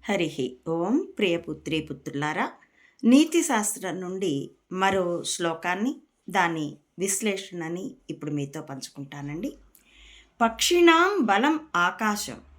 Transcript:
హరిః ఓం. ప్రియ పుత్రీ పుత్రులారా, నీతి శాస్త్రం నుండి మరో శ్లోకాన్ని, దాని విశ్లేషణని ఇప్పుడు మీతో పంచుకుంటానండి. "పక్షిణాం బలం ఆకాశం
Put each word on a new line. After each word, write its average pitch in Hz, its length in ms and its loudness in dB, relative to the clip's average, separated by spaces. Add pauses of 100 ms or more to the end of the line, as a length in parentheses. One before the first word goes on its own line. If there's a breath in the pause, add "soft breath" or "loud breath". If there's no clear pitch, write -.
హరిః 160 600 -4
ఓం. 202 380 0 (100)
ప్రియ 175 200 2
పుత్రీ 156 440 -6
పుత్రులారా, 151 680 -6 (520 soft breath)
నీతి 311 400 6
శాస్త్రం 190 580 -2
నుండి 180 500 -4 (200)
మరో 185 520 0
శ్లోకాన్ని, 180 800 -4 (280)
దాని 165 480 0 (220)
విశ్లేషణని 190 960 -4 (140)
ఇప్పుడు 151 220 -8
మీతో 143 300 -6
పంచుకుంటానండి. 143 920 -10 (880 soft breath)
"పక్షిణాం 339 840 6
బలం 269 340 4 (160)
ఆకాశం 185 600 0 (240)